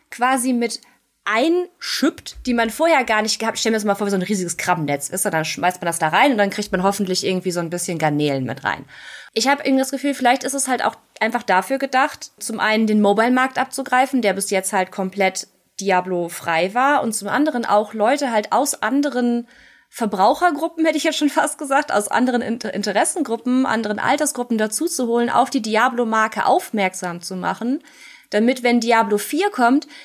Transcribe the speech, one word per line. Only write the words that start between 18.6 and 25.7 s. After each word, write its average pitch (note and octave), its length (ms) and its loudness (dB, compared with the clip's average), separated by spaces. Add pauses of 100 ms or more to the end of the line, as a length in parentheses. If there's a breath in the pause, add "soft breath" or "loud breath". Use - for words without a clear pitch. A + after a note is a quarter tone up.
anderen A#3+ 640 0 (420 soft breath)
Verbrauchergruppen, C#4+ 960 0
hätte D#4 100 2
ich C#4 60 0
jetzt D#4 160 0
schon D4 100 2
fast - 300 0
gesagt, C#4+ 320 0
aus G#3 160 0
anderen A#3+ 340 2
Inter-, A3+ 320 -6
Interessengruppen, A#3+ 960 0
anderen G#3+ 320 -2
Altersgruppen B3 580 -2
dazu A3 300 -2
zu B3+ 180 -4
holen, A#3+ 240 0
auf B3+ 220 2
die C4 100 0
Diablo-Marke A3 840 0